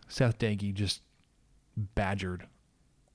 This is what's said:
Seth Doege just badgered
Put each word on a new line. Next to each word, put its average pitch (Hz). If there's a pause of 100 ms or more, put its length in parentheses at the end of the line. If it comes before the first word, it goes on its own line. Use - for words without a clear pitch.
Seth 120
Doege 101
just 98 (720)
badgered 95 (680)